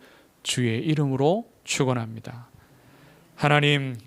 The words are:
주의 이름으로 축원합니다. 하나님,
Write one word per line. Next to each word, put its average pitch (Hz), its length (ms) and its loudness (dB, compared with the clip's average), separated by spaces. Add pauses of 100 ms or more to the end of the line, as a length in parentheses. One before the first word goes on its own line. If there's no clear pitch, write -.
(440)
주의 117 360 0
이름으로 151 680 0 (140)
축원합니다. 120 840 -4 (880)
하나님, 147 600 2 (120)